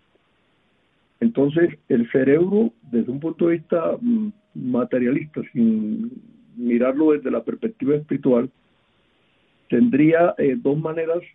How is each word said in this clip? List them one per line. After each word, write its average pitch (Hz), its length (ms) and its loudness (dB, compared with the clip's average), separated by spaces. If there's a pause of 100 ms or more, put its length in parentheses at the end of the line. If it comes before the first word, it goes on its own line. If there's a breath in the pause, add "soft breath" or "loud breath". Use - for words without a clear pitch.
(1200)
Entonces, 143 580 0 (100)
el 117 220 0
cerebro, 180 640 2 (180)
desde 120 220 0
un 143 80 -8
punto 160 260 -2
de 170 120 2
vista, 165 420 -2
mm, 220 280 0 (260)
materialista, 127 840 -2 (120)
sin 113 580 0 (460)
mirarlo 123 560 0
desde 139 180 -4
la 117 120 -4
perspectiva 123 540 -4
espiritual, 135 540 0 (1200)
tendría, 147 680 4
eh, 135 220 0
dos 139 200 -2
maneras 160 420 -4 (140)